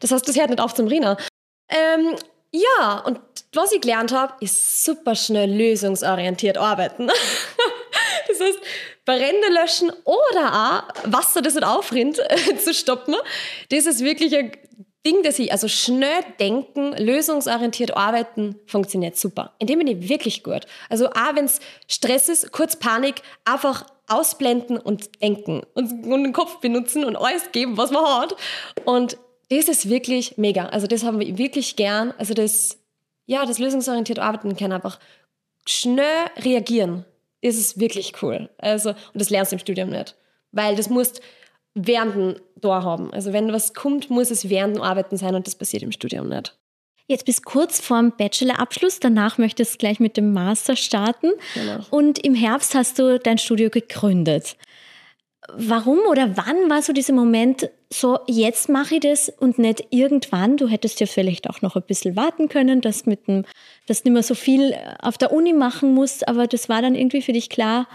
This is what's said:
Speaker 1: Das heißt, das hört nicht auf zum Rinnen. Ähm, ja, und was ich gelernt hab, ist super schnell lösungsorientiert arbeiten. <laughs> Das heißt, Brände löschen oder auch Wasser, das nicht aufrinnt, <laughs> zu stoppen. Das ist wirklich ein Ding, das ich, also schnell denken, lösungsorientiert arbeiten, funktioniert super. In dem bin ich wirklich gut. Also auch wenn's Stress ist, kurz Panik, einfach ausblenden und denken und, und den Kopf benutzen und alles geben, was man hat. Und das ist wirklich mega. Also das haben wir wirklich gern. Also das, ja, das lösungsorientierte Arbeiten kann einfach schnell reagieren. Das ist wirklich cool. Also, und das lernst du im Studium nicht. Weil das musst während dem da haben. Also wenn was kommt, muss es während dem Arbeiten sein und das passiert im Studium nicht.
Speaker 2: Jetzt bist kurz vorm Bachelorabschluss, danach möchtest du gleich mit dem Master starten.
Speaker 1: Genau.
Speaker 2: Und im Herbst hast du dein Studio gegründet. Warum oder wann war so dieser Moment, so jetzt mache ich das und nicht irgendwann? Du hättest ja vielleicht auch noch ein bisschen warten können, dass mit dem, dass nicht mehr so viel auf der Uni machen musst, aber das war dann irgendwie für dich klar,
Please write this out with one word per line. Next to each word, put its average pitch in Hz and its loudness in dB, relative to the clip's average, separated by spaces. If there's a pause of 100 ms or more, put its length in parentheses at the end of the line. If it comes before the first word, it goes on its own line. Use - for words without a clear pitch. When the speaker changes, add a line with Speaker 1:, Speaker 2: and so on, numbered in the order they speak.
Speaker 1:
Das 247 0
heißt, 254 0
das 269 -2
hört 294 4
nicht 240 0
auf 233 0
zum 226 2
Rinnen. 226 2 (540)
Ähm, 320 2 (360)
ja, 330 2
und - -4 (340)
was 370 2
ich 403 2
gelernt 233 0
hab, 262 -2
ist - -2
super 302 0
schnell 208 0
lösungsorientiert 196 0
arbeiten. 214 0
<laughs> 480 0 (1080)
Das 370 -2
heißt, 381 0 (460)
Brände 311 2
löschen 339 2 (120)
oder 285 2 (220)
auch 226 0
Wasser, - 2
das 294 0
nicht 294 0
aufrinnt, 254 0 (220)
<laughs> 320 0
zu 330 0
stoppen. 262 -2 (540)
Das 294 2
ist 254 0
wirklich 311 0
ein 254 0 (540)
Ding, 339 4
das 302 0
ich, 233 -2
also - 0
schnell 277 0 (180)
denken, 269 -2
lösungsorientiert 240 -2
arbeiten, 214 -2 (100)
funktioniert 190 -2
super. - -6
In 214 -2
dem 294 2
bin 311 2
ich 185 -4
wirklich 285 -2
gut. - -6 (240)
Also 240 0
auch 277 0
wenn's 285 0 (280)
Stress - 0
ist, - -2
kurz - -2
Panik, 247 -2 (240)
einfach 262 -2 (220)
ausblenden 240 0
und - -6
denken 202 -2 (140)
und, 240 -2 (140)
und 262 2
den 269 -2
Kopf 339 -4
benutzen 247 -2
und 226 -4
alles 339 -2
geben, 240 -2
was 240 0
man 294 2
hat. 302 0 (500)
Und 247 0 (320)
das 302 2
ist 294 0
wirklich 247 -2
mega. 202 0
Also 202 -4
das 220 -2
haben 220 -2
wir 185 -4
wirklich 262 -4
gern. 214 -2
Also 220 -6
das, - -2 (480)
ja, 269 -2
das 233 -6
lösungsorientierte 240 -2
Arbeiten 214 -4
kann 202 -4
einfach 185 -8 (680)
schnell 294 0 (180)
reagieren. 220 0 (360)
Das 233 0
ist 214 -4
wirklich 208 -4
cool. - -6
Also, 214 -2
und 208 -8 (160)
das 202 -4
lernst 196 0
du 190 -6
im - -8
Studium 185 -6
nicht. - -8 (360)
Weil 208 0
das 202 -2
musst 247 -2 (540)
während 220 0
dem 185 0 (200)
da 190 0
haben. 170 -4
Also 196 -6
wenn 214 0
was 220 -4
kommt, 285 -4
muss 240 2
es 208 -4
während 202 0
dem 208 -4
Arbeiten 190 -2
sein 190 -2
und 185 -4
das - -10
passiert - -8
im - -8
Studium - -8
nicht. - -8 (500)
Speaker 2:
Jetzt 254 -2
bist - -2
kurz 320 0
vorm 233 2
Bachelorabschluss, 254 -2
danach 220 2
möchtest 226 0
du - -20
gleich 208 0
mit 220 2
dem 208 4
Master 202 0
starten. 240 0 (200)
Speaker 1:
Genau. 214 -6
Speaker 2:
Und 294 4
im 277 6
Herbst 233 2
hast 254 2
du 254 4
dein 233 2
Studio 220 2
gegründet. 180 0 (1000)
Warum 233 2 (100)
oder 262 2
wann 311 2
war 294 2
so 294 -2
dieser 277 2
Moment, 240 4 (240)
so 254 2
jetzt 226 0
mache 285 2
ich 320 2
das 294 2
und 247 0
nicht 220 2
irgendwann? 254 2
Du 277 2
hättest 220 -2
ja 214 2
vielleicht 185 -2
auch - -8
noch 190 -2
ein 185 0
bisschen 190 -4
warten 302 0
können, 262 4
dass 214 -2
mit 208 0
dem, 196 2 (400)
dass - -2
nicht 247 6
mehr 233 4
so 247 0
viel 269 4 (240)
auf - -4
der 262 2
Uni 330 4
machen 269 4
musst, 269 2
aber 240 2
das 240 -2
war 226 2
dann 254 4
irgendwie 262 2
für 254 -2
dich 233 -2
klar, 233 0